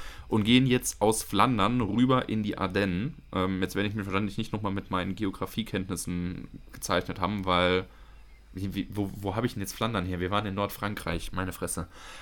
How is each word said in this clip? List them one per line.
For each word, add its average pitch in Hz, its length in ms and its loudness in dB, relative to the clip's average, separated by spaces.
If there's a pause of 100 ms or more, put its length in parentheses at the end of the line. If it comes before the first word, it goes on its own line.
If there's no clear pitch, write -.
(280)
Und 107 160 4
gehen 127 240 8
jetzt 123 340 2
aus 110 220 4
Flandern 120 580 4
rüber 120 480 4
in 107 140 0
die 104 160 -2
Ardennen. 98 560 0 (180)
Ähm, 92 300 2
jetzt 87 100 -2
werde 101 160 2
ich 107 60 -4
mich 101 100 -2
wahrscheinlich 98 320 -2
nicht 113 160 -4
nochmal 104 180 -2
mit 98 200 -4
meinen 95 240 0
Geografiekenntnissen 92 1300 -4 (220)
gezeichnet 90 480 -2
haben, 95 260 0
weil, 90 420 4 (640)
wie, 95 220 -4
wie, 98 160 -4
wo, 101 240 -2
wo 101 200 -4
hab 113 80 -2
ich 120 100 0
denn 101 80 -6
jetzt - 120 -6
Flandern 113 320 -2
her? 90 140 -2
Wir 90 100 0
waren 104 160 0
in 98 80 -4
Nordfrankreich, 101 800 -4
meine 92 200 -2
Fresse. - 360 -4 (340)